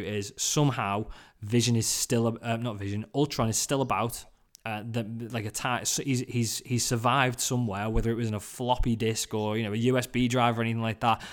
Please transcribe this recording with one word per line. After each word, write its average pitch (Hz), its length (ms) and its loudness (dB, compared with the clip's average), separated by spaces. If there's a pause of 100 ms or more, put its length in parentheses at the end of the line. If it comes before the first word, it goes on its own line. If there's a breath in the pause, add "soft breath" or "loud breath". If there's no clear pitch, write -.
is 101 360 -4
somehow 127 680 2 (380 loud breath)
Vision 117 340 2
is 110 100 2
still, 117 540 0
uh, 117 160 -2
not 113 220 -6
Vision, 101 260 -4 (100)
Ultron 135 360 2
is 107 80 0
still 135 240 0
about. 117 420 -2 (400)
Uh, 107 260 -6
the, 113 400 -4
like 113 140 -4
a 107 60 -6
ti-, 123 340 -2
so - 200 -2
he's, 131 160 2
he's, 120 440 -2
he's 120 220 0
survived 123 520 2
somewhere, 110 520 0
whether 113 200 2
it 117 40 2
was 113 140 -2
in 107 40 -2
a 104 80 -2
floppy 123 560 0
disk 110 380 0
or, 107 240 0
you 117 40 0
know, 104 120 -2
a - 20 0
U 127 220 4
S 120 80 0
B 127 200 2
drive 120 320 4
or 117 40 0
anything 113 180 0
like 113 200 -2
that. 113 200 2 (120)